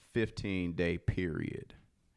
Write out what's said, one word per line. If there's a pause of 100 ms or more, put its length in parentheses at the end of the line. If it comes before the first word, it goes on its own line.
(120)
fifteen
day
period, (420)